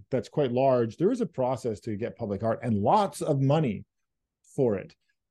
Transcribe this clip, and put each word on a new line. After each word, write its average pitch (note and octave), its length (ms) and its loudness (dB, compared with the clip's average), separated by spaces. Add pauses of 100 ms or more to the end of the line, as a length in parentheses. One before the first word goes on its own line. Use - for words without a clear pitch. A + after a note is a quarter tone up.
(100)
that's B2 180 -2
quite C3+ 240 0
large, B2 460 2
there F3+ 120 2
is B3 120 -2
a G#3 40 0
process B2 540 -4
to A2 160 -6
get A2 200 -6
public G2+ 260 -4
art A2+ 200 0
and A#2+ 160 0
lots F3 440 2
of D3 180 0
money C3+ 440 0 (720)
for A#2 220 2
it. - 180 -10 (360)